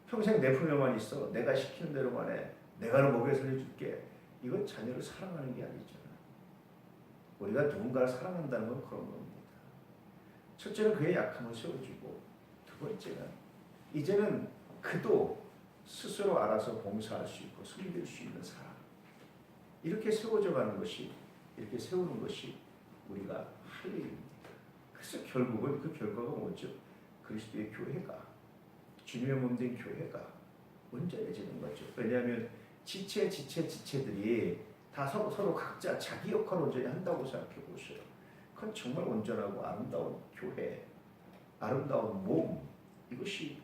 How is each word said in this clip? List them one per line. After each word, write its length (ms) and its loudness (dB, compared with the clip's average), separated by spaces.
평생 320 6
내 140 8
품에만 440 6
있어, 340 -2
내가 220 4
시키는 400 0
대로만 380 0
해, 200 -4
내가 220 8
너 160 8
먹여 160 6
살려줄게, 680 0
이건 220 0
자녀를 360 -4
사랑하는 540 -6
게 80 -6
아니잖아. 400 -12
우리가 240 4
누군가를 440 4
사랑한다는 600 0
건 180 -4
그런 160 -8
겁니다. 360 -10
첫째는 380 6
그의 200 6
약함을 380 0
세워주고, 680 -8
두 120 -18
번째는 500 -6
이제는 540 4
그도 640 4
스스로 540 2
알아서 380 4
봉사할 500 -4
수 160 -10
있고 200 -14
섬길 420 -6
수 180 -12
있는 200 -10
사람, 280 -14
이렇게 300 0
세워져 420 4
가는 240 2
것이, 340 -6
이렇게 200 -6
세우는 440 0
것이 340 -6
우리가 380 -6
할 260 -10
일입니다. 420 -8
그래서 220 -8
결국은 560 0
그 100 -4
결과가 380 -4
뭐죠? 400 -6
그리스도의 480 -6
교회가, 460 -6
주님의 320 0
몸 220 2
된 200 0
교회가 480 -8
온전해지는 640 -4
거죠. 240 -8
왜냐하면 520 2
지체, 440 0
지체, 380 -2
지체들이 920 0
다 120 -2
서로, 240 0
서로 240 2
각자 460 -2
자기 320 -4
역할을 320 4
온전히 220 2
한다고 400 0
생각해 380 -6
보세요. 360 -12
그건 180 -6
정말 320 -2
온전하고 600 0
아름다운 520 -2
교회, 520 -4
아름다운 640 0
몸, 420 2
이것이 520 -6